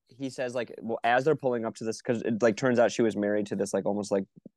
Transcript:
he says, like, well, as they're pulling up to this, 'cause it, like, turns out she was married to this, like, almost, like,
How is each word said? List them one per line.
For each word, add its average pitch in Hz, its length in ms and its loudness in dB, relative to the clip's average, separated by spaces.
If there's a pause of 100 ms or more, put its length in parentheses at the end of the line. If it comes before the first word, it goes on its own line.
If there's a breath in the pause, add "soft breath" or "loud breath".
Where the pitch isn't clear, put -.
he 131 200 -8
says, 123 240 -6
like, 120 280 -4
well, 110 220 -4
as 123 220 4
they're 156 100 4
pulling 123 300 -2
up 110 100 -6
to 117 100 -8
this, 110 160 -4
'cause 117 220 -2
it, 110 180 0
like, 113 160 4
turns 127 200 2
out 113 140 6
she - 100 0
was 107 140 2
married 104 320 0
to 104 80 -6
this, 98 180 -2
like, 98 120 0
almost, 104 260 -2
like, 98 140 0 (320)